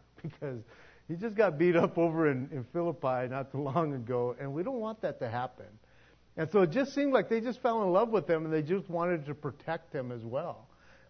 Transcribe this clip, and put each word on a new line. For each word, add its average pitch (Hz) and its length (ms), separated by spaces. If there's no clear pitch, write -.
<laughs> - 140
because 135 400
he 170 80
just 208 200
got 190 220
beat 175 180
up 170 220
over 160 320
in, 135 220
in 127 220
Philippi 135 560
not 131 220
too 139 100
long 147 320
ago, 123 460
and 139 140
we 160 80
don't 247 180
want 220 220
that 160 180
to 123 100
happen." 123 360
And 160 160
so 208 100
it 165 100
just 269 220
seemed 285 200
like 214 160
they 226 120
just 240 200
fell 226 220
in 180 80
love 220 180
with 196 200
him, 160 160
and 156 80
they 156 80
just 175 280
wanted 170 360
to 147 80
protect - 600
him 127 180
as 117 120
well. 117 440